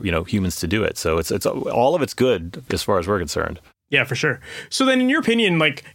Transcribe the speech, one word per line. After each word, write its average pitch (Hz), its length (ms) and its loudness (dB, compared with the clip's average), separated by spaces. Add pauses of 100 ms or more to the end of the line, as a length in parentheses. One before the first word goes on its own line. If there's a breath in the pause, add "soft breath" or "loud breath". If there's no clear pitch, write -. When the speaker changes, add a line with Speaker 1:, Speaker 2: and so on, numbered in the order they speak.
Speaker 1:
you 98 80 -2
know, 82 140 0
humans 92 380 0
to 85 60 -2
do 101 180 0
it. 80 120 -4
So 82 200 0
it's, 82 140 -2
it's, - 140 -2
all 123 500 0
of 165 60 2
it's 127 120 -4
good 113 580 0
as 92 100 -2
far 104 160 2
as 87 120 -2
we're 101 100 2
concerned. 80 400 -4 (300 soft breath)
Speaker 2:
Yeah, 135 160 2
for 127 100 -4
sure. 143 240 -2 (300 loud breath)
So - 160 0
then 254 160 4
in 254 80 2
your 302 100 2
opinion, 226 400 2
like, 151 240 0 (120)